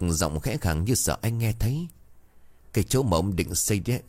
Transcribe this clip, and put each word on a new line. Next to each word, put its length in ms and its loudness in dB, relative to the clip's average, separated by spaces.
giọng 300 0
khẽ 180 -2
khàng 260 0
như 120 2
sợ 260 0
anh 160 -2
nghe 220 0
thấy. 280 -2
"Cái 100 2
chỗ 200 2
mà 140 2
ông 180 0
định 200 -2
xây 240 0
đấy 300 -4